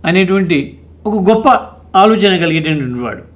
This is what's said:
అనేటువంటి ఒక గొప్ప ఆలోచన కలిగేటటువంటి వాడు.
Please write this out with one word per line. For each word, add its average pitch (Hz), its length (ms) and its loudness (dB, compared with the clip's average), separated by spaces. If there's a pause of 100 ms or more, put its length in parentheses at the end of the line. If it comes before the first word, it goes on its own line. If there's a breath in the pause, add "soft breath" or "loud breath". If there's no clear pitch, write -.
అనేటువంటి 180 540 0 (500)
ఒక 214 80 -2 (120)
గొప్ప 220 200 2 (520)
ఆలోచన 208 320 2 (100)
కలిగేటటువంటి 156 640 -4
వాడు. 95 160 -10 (140)